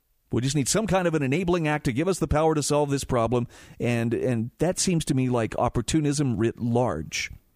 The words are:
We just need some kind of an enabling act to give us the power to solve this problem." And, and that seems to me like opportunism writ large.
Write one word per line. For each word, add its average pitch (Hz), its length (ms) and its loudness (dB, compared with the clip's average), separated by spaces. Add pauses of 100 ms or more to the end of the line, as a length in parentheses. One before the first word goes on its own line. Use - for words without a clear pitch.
(300)
We 117 120 0
just 139 160 -2
need 135 100 0
some 202 200 0
kind 175 200 2
of 160 60 2
an 151 100 0
enabling 165 460 0
act 151 160 -2
to 135 80 0
give 160 160 0
us 185 100 -2
the 156 80 0
power 156 260 4
to 151 80 2
solve 147 280 0
this 139 160 -2
problem." 120 420 0 (320)
And, 117 340 0
and 117 440 -2
that 175 200 0
seems 165 280 0
to - 80 0
me 131 160 2
like 117 280 -2
opportunism 143 800 0
writ 113 240 -2
large. 117 720 -2 (240)